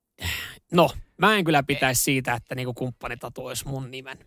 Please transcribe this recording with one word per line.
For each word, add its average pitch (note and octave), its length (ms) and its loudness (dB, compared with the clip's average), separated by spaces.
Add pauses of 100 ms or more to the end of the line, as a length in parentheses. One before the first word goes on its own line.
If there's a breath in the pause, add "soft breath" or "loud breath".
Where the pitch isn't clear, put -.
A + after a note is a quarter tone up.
(720 loud breath)
no, E3+ 180 6 (280)
mä G#3 200 6
en F#3+ 60 2
kyllä D3+ 200 4
pitäisi C#3 400 0
siitä, C3 300 0
että A#2 220 -6
niinku B2+ 180 -4
kumppani A#2+ 440 -8
tatuoisi B2+ 500 -10
mun C3+ 240 -6
nimen. C3 360 -12